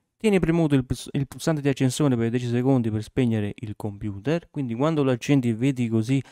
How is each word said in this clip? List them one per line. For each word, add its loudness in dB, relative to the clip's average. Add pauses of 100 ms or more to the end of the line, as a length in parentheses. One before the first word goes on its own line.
(160)
tieni 2
premuto 2
il 2
pus-, -6
il -2
pulsante -4
di -2
accensione 2
per 0
dieci -2
secondi 2
per -2
spegnere -2
il -10
computer, -6
quindi -6
quando 0
lo 2
accendi 2
e 0
vedi 0
così 0 (100)